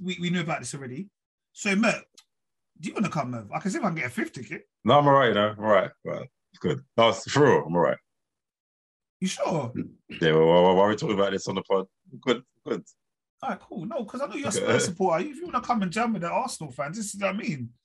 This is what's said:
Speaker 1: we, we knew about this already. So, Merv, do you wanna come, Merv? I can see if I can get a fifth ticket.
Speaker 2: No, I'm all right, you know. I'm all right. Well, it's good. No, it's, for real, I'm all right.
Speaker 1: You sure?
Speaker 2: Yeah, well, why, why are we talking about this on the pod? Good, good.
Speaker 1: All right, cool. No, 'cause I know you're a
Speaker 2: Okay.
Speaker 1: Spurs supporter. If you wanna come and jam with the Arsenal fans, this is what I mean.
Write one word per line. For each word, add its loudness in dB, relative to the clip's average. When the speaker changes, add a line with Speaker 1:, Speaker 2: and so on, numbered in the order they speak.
Speaker 1:
we, -6
we -2
knew 0
about -4
this -10
already. -12
So, -2
Merv, 2
do -10
you -8
wanna -2
come, -4
Merv? -10
I -6
can -4
see -4
if -2
I -2
can -4
get -6
a -8
fifth -6
ticket. -14
Speaker 2:
No, 6
I'm 6
all 6
right, 6
you 2
know. 2
I'm -8
all 2
right. 6
Well, -8
it's -20
good. -2
No, 6
it's, -4
for 4
real, 6
I'm -4
all 4
right. 2
Speaker 1:
You -2
sure? -4
Speaker 2:
Yeah, 4
well, 6
why, 8
why 6
are 4
we 0
talking -2
about 2
this -4
on -4
the -2
pod? 0
Good, 0
good. -4
Speaker 1:
All -6
right, -8
cool. -12
No, -8
'cause -12
I -4
know -12
you're -8
a -4
Speaker 2:
Okay. -2
Speaker 1:
Spurs 0
supporter. -2
If -10
you -12
wanna -4
come -2
and -4
jam 0
with -4
the -6
Arsenal -6
fans, -8
this -10
is -12
what -2
I -4
mean. -8